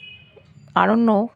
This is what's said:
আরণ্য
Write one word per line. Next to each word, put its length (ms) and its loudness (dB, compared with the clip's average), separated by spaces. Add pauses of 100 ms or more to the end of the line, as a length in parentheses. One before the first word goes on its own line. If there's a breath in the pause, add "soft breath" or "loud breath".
(760)
আরণ্য 340 0 (260)